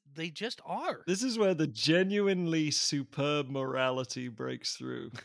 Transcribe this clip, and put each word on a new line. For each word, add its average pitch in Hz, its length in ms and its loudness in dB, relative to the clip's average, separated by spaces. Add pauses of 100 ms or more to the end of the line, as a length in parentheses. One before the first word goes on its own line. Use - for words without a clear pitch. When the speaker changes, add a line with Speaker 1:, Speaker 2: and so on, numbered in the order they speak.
(120)
Speaker 1:
they 160 200 -6
just 208 340 -8
are. 254 400 -4
Speaker 2:
This 190 160 2
is 240 160 0
where 196 160 6
the 156 140 2
genuinely 175 1040 2
superb 143 800 0
morality 131 760 0
breaks 123 480 -6
through, 127 360 -8 (140)